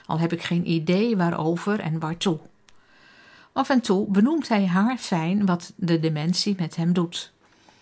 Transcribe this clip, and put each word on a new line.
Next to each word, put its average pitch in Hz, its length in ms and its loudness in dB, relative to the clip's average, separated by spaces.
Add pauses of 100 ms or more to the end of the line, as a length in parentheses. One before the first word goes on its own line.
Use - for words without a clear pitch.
al 160 120 -2
heb 165 140 0
ik 165 100 -4
geen 175 280 -2
idee 180 460 0
waarover 170 640 -2
en 160 180 -4
waartoe. 160 400 -2 (1120)
Af 262 160 -2
en 262 120 4
toe 208 300 0
benoemt 247 380 2
hij 208 180 2
haarfijn 196 800 0
wat 175 300 -2
de 165 240 0
dementie 160 580 0
met 165 180 -4
hem 170 160 2
doet. 175 400 -2 (500)